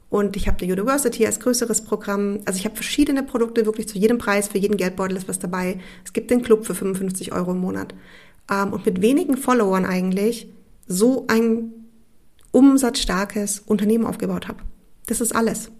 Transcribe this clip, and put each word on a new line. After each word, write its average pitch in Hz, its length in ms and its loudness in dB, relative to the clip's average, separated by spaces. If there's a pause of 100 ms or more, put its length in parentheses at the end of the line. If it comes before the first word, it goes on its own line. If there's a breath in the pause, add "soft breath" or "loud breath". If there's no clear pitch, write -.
und 202 280 0
ich - 100 0
habe 190 160 2
die 180 80 -2
University 233 540 2
als 208 140 -2
größeres 240 420 0
Programm. 202 640 -4
Also 190 140 -4
ich 190 60 -6
habe 214 100 -6
verschiedene 285 480 0
Produkte, 226 420 0
wirklich 214 220 -2
zu 202 100 -10
jedem 226 220 4
Preis, 202 280 0
für 202 120 -2
jeden 202 180 2
Geldbeutel 185 400 -2
ist 190 100 -8
was 185 120 -6
dabei. 185 400 -4 (260 loud breath)
Es - 80 -16
gibt 226 160 -4
den 247 140 4
Club 220 240 4
für 185 80 -4
fünfundfünfzig 190 580 -4
Euro 180 180 -2
im 185 80 -2
Monat. 185 360 -6 (560 loud breath)
Ähm, 196 220 -2
und - 120 -6
mit 185 160 0
wenigen 269 360 2
Followern 202 480 2
eigentlich 185 640 -2 (360)
so 233 440 2
ein 226 440 2 (800)
umsatzstarkes 220 1120 4
Unternehmen 214 400 2
aufgebaut 185 420 -4
habe. - 120 -12 (480)
Das 226 120 -2
ist 226 160 -2
alles. 220 340 0 (100)